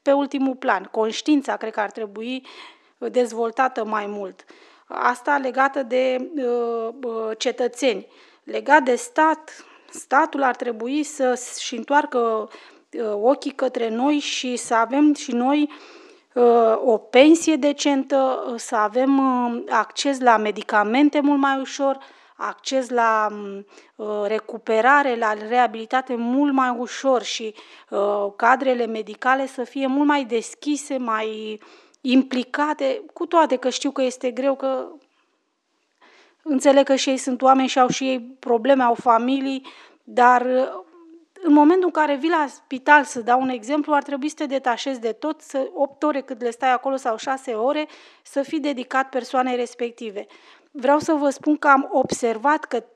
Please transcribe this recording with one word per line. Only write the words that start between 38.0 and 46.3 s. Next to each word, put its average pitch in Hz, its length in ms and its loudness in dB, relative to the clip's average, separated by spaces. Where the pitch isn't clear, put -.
ei 262 360 -4
probleme, 254 440 2
au 233 100 4
familii, 262 720 0
dar, 240 380 4
uh, 254 420 -2
în 330 120 4
momentul 320 320 6
în 349 60 0
care 302 240 0
vii 277 140 -2
la 330 180 0
spital, 277 560 2
să 254 180 -8
dau 240 200 2
un 262 80 -2
exemplu, 277 440 -2
ar 285 100 2
trebui 285 260 -6
să 302 60 -10
te 311 100 -6
detașezi 262 540 -4
de 226 120 -4
tot, 302 300 -8
să, 269 320 -6
opt 285 300 -4
ore 302 180 0
cât 262 200 -12